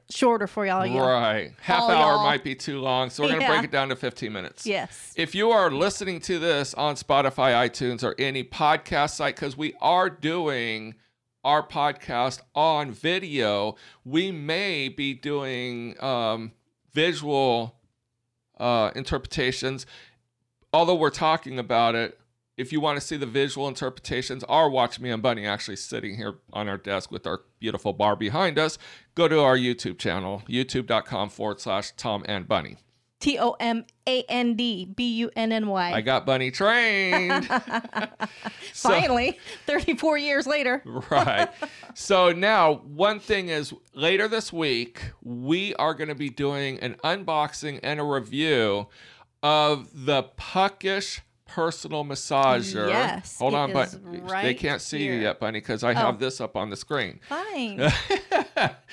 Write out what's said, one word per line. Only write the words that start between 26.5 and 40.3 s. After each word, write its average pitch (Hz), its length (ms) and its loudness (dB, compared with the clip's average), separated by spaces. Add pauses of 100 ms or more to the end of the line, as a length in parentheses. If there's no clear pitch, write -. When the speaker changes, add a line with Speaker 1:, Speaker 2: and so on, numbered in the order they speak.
Speaker 2:
on 104 140 -4
our 98 100 -4
desk 95 320 -4
with - 160 -10
our 85 160 -4 (180)
beautiful 110 320 -4
bar 101 240 2
behind 143 440 0
us, 156 180 0 (380)
go 165 120 4
to 156 120 6
our 131 180 8
YouTube 120 400 -2
channel, 95 500 -2
youtube 123 380 -2
dot 110 200 0
com 104 240 -4
forward 104 300 -6
slash 101 380 -2
Tom 104 300 -4
and 98 200 -6
Bunny. 90 300 -2 (420)
Speaker 1:
T 285 200 -2
O 240 200 2
M 233 260 -2 (220)
A 254 220 0
N 240 260 0
D 214 300 -2
B 196 200 -6 (100)
U 233 200 -2
N 226 160 0
N 220 160 0
Y. 185 260 0
Speaker 2:
I 110 80 0
got 113 260 2
Bunny 131 240 0
trained. 196 1040 2
Speaker 1:
<laughs> 240 40 2 (1120)
Speaker 2:
So - 160 0
Speaker 1:
Finally, 247 500 2 (260)
thirty-four 311 540 2
years 285 260 0